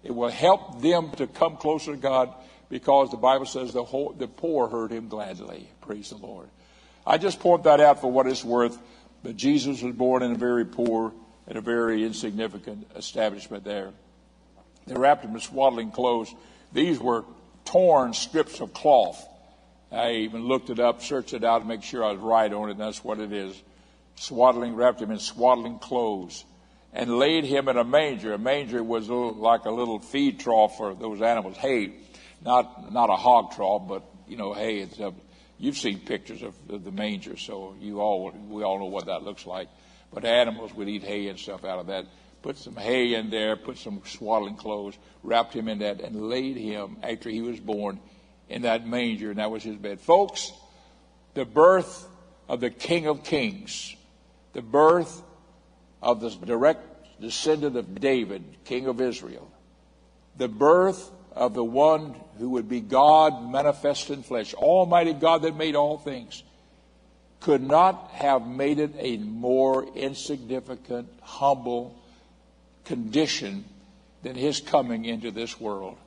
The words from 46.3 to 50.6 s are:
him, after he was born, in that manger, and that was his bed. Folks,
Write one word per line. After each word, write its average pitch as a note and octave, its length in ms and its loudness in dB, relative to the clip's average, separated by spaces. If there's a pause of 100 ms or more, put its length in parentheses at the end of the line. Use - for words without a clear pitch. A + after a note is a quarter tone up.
him, G#2 460 -8
after A#2 260 -8
he A2 120 -6
was A#2 180 -8
born, G2+ 400 -6 (480)
in A#2+ 140 -10
that A#2 260 -2
manger, A2+ 440 -4
and G2+ 80 -6
that G#2+ 120 -4
was A2 120 -10
his A2 120 -10
bed. G2+ 240 -10
Folks, F#3+ 540 4 (800)